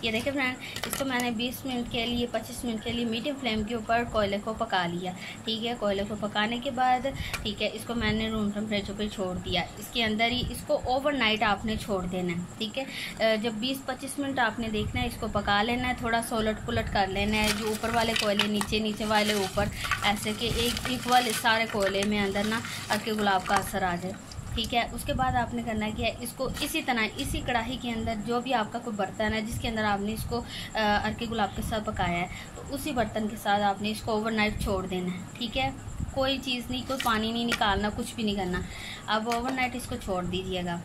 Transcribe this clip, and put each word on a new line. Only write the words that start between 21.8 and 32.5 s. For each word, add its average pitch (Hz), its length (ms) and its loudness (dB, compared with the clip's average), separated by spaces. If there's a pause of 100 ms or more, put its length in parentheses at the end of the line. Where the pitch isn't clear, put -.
में 208 160 2
अंदर 202 260 2
ना 220 160 0 (300)
अर्के 214 240 0
गुलाब 196 280 4
का 202 120 2
असर 196 280 2
आ 180 120 2
जाए, 185 200 -4 (400)
ठीक 233 180 -2
है। 233 180 4
उसके 240 220 -4
बाद 254 220 2
आपने 240 280 0
करना 214 220 -2
है 214 60 -2
कि 233 320 -2
इसको 247 260 -4 (140)
इसी 294 180 0
तरह, 240 220 2 (160)
इसी 285 220 0
कढ़ाई 247 360 0
के 240 120 -4
अंदर 226 260 -2 (120)
जो 240 140 2
भी 254 100 -2
आपका 226 280 0
कोई 233 140 -6
बर्तन 208 400 0
है 220 120 -2
जिसके 233 220 -4
अंदर 220 160 0
आपने 208 300 2
इसको, 226 260 -2
अ, - 400 -6
अर्के 214 460 2
गुलाब 214 240 0
के - 120 -6
साथ 214 200 0
पकाया 196 360 0
है, 175 120 -2 (260)